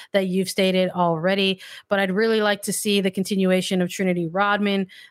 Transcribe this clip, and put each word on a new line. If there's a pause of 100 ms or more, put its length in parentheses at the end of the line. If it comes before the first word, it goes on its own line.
(120)
that
you've
stated
already. (260)
But
I'd
really
like
to
see
the
continuation
of
Trinity
Rodman, (240)